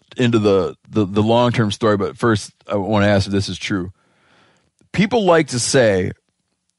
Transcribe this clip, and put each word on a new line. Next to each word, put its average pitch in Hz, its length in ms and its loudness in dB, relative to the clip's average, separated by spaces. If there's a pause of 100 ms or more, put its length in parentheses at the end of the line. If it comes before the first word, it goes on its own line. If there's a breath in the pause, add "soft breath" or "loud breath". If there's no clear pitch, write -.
(160)
into 120 220 2
the, 95 380 2 (120)
the, 107 180 -2
the 101 180 -2
long-term 117 480 0
story, 107 240 0
but 95 200 -6
first 113 360 -2 (160)
I - 80 -4
want 101 280 -2
to 101 40 2
ask 98 180 2
if 98 60 -6
this 98 160 -2
is 90 100 -10
true. 92 340 -6 (1000)
People 220 320 0
like 165 240 4
to 123 100 -4
say, 110 540 2 (680)